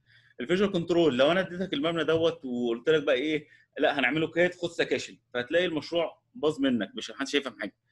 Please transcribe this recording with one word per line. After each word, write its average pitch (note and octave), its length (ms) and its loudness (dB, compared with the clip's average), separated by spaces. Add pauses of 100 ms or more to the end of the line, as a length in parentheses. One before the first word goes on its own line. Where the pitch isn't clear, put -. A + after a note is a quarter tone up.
(420)
الفيجوال F#3+ 300 0
كنترول، E3+ 460 2
لو C#3 140 6
انا F#3 80 2
اديتك F3+ 340 -6
المبنى D#3+ 300 0
دوت D#3+ 420 0
وقلت A#2+ 440 -2
لك D#3 140 4
بقى D3 120 2
ايه، D3+ 320 -2 (320)
لا D3 200 2
هنعمله D3+ 280 2
كات F3 280 0
خد E3+ 140 -6
سكاشن، C#3 480 -4 (160)
فهتلاقي D3+ 320 0
المشروع E3 560 -4 (140)
باظ D3 240 0
منك، B2 360 0
مش A2 160 -10
محدش C3+ 240 -4
هيفهم B2+ 240 -4
حاجه. - 160 -8 (160)